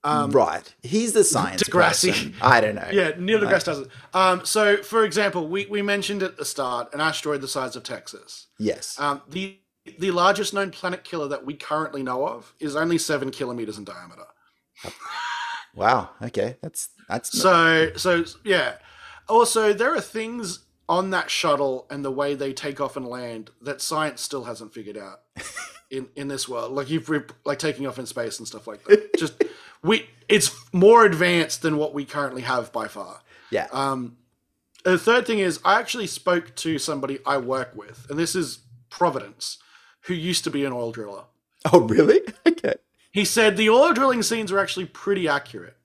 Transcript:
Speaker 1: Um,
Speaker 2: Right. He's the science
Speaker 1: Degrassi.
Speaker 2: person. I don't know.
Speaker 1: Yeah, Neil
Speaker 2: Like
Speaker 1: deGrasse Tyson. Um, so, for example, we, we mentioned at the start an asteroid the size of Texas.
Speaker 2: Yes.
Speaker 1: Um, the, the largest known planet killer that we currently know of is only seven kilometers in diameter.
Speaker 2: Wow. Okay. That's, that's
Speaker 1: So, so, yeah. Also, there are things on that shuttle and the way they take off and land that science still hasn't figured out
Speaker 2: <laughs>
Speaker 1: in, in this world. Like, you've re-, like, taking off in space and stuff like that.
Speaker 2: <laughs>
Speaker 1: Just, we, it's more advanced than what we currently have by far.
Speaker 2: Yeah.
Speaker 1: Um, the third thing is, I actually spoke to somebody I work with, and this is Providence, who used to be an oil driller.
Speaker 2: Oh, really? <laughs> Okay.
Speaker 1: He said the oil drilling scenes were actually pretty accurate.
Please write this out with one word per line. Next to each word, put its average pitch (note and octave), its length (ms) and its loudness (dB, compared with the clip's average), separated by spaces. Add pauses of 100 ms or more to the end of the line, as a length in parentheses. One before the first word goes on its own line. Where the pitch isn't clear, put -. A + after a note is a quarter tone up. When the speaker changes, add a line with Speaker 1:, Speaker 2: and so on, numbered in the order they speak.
Speaker 1:
Um, D3 280 0
Speaker 2:
Right. F2+ 420 2 (100)
He's G#3+ 280 0
the G#3 140 6
science F#2 380 0
Speaker 1:
Degrassi. F3 480 2
Speaker 2:
person. - 300 -4
I A#2+ 200 8
don't G#2+ 140 0
know. - 160 -10
Speaker 1:
Yeah, F3+ 260 2
Neil G#3 260 0
Speaker 2:
Like G3 100 -2
Speaker 1:
deGrasse F3 120 2
Tyson. C#3 220 -4 (260)
Um, F#3 320 4
so, G3+ 320 4
for A3 260 0
example, F3+ 460 0
we, G3 160 -4
we G3+ 160 -4
mentioned G3+ 420 -2
at F#3 140 -6
the D3 80 -8
start B2 480 -4
an D3 80 -4
asteroid D3 400 -2
the C3+ 60 -10
size B2+ 280 -6
of A#2+ 80 -12
Texas. - 600 -16 (120)
Speaker 2:
Yes. - 420 -6
Speaker 1:
Um, C#3+ 280 -2
the, F#3+ 300 -10 (420)
the F#3 120 -2
largest F#3+ 420 2
known G3 180 -2
planet - 320 -8
killer D3+ 240 -6
that C#3 180 -8
we C#3+ 100 -8
currently D3 480 -4
know B2+ 220 -2
of A#2 340 -10
is C#3+ 160 -6
only E3 240 2
seven C3+ 320 -2
kilometers A#2+ 460 -8
in G#2 60 -14
diameter. F#2+ 400 -18 (1500)
Speaker 2:
Wow. G#2+ 340 0 (120)
Okay. A#2 400 -6
That's, - 280 -12 (200)
that's - 300 -6
Speaker 1:
So, E3 560 4
so, E3+ 280 0 (200)
yeah. E3 300 0 (540)
Also, A3+ 460 4
there A#3+ 220 0
are A#3+ 60 0
things A3 580 -10 (300)
on F#3 220 0
that F3 180 -2
shuttle C#3 600 0
and C#3+ 160 -8
the C3+ 60 -4
way C#3+ 220 -2
they C#3 200 -4
take C#3 280 -8
off C3 160 -4
and B2+ 100 -8
land A#2+ 440 -12 (100)
that C#3 200 -10
science D#3 400 -4
still C3 240 -8
hasn't A2+ 280 -12
figured G#2+ 240 -14
out G2 240 -18 (140)
Speaker 2:
<laughs> - 560 -16
Speaker 1:
in, C3 240 -8
in C#3 140 -8
this C3+ 200 -6
world. A#2 220 -6
Like, C3+ 180 -6
you've D#3 200 -4
re-, D3 120 0 (240)
like, C#3 140 -2
taking C#3 260 -4
off B2+ 140 -8
in B2 60 -10
space A#2 340 -6
and A2 80 -14
stuff A2 200 -16
like G#2+ 180 -16
that. G#3 280 4
Speaker 2:
<laughs> - 60 0
Speaker 1:
Just, - 240 -2 (400)
we, G3+ 260 0 (180)
it's - 240 4 (220)
more G#3+ 320 10
advanced F3 560 2
than D#3 160 0
what D3+ 160 -2
we C#3+ 120 -6
currently C3 360 -6
have B2 320 -2
by A2 140 -4
far. G2 320 -14 (320)
Speaker 2:
Yeah. G2 200 -2
Speaker 1:
Um, C3 460 -4 (640)
the F#3 140 4
third A3+ 300 4
thing A3+ 100 0
is, F#3 260 0
I G3 160 4
actually G#3+ 280 -6
spoke F3 480 -2
to D#3+ 240 -4
somebody C#3 440 -4
I C3+ 140 0
work B2+ 380 -4
with, G2+ 340 -18
and C#3+ 80 -6
this E3 180 0
is E3 240 -4 (300)
Providence, C3 720 -4 (420)
who F3+ 140 -6
used E3+ 300 -4
to E3 40 -2
be C#3+ 160 -2
an C3 80 -4
oil A#2 180 -6
driller. G#2 340 -12 (460)
Speaker 2:
Oh, F3 100 10
really? D3+ 440 6
<laughs> A3 60 -12 (160)
Okay. - 260 0 (380)
Speaker 1:
He G3+ 140 0
said G#3+ 320 4
the G#3+ 120 4
oil C#4 240 6
drilling B3 280 2
scenes A3 300 -2
were G3 80 0
actually F#3+ 260 -4
pretty F#3+ 420 -2
accurate. A#2 580 -4